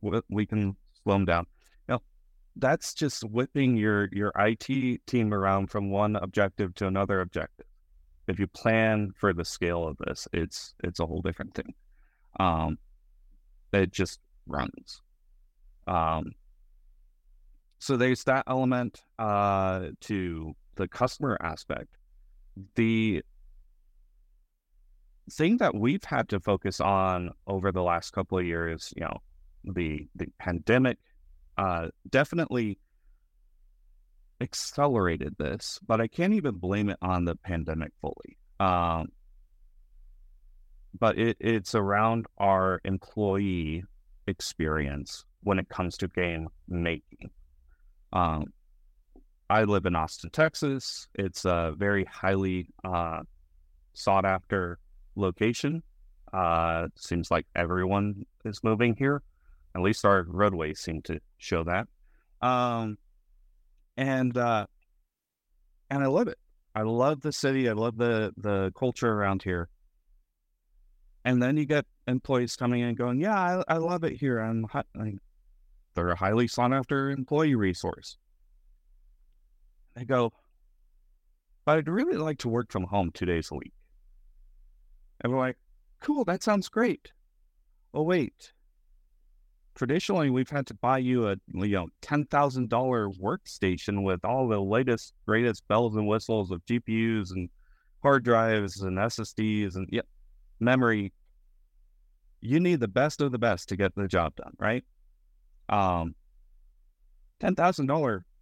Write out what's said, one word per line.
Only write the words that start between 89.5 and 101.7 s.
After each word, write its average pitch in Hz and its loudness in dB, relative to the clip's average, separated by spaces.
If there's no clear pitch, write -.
Traditionally, 151 0
we've 127 0
had 139 -4
to - -14
buy 127 0
you 127 2
a, 98 0
you 92 -2
know, 92 0
ten 147 -2
thousand 131 0
dollar 120 0
workstation 98 -2
with 92 -2
all 127 0
the 104 0
latest, 113 0
greatest 113 0
bells 107 2
and 107 2
whistles 107 0
of 90 -6
G 120 2
P 113 0
Us 92 -4
and 92 -6
hard 135 6
drives 110 2
and 92 -2
S 113 -2
S 107 -6
Ds 104 0
and, 92 -4
yep, - -2
memory. 113 4